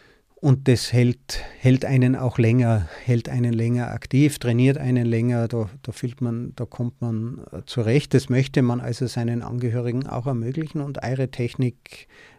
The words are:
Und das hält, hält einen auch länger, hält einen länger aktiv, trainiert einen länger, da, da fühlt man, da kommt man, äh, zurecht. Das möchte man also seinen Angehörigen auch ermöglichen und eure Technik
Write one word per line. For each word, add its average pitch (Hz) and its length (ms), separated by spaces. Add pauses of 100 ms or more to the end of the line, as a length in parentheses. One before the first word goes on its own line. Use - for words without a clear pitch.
(360)
Und 135 340
das - 240
hält, 123 500 (160)
hält 131 240
einen 127 320
auch 123 220
länger, 113 500 (160)
hält 120 240
einen 127 240
länger 117 400
aktiv, 139 480
trainiert 123 380
einen 127 280
länger, 117 440
da, 113 200 (120)
da 113 100
fühlt 123 300
man, 120 340
da 127 80
kommt - 380
man, 117 400 (100)
äh, 87 140
zurecht. 120 480
Das - 160
möchte 131 320
man 120 180
also 123 260
seinen 117 360
Angehörigen 120 640
auch 120 200
ermöglichen 139 520
und 143 240
eure 127 260
Technik - 800 (320)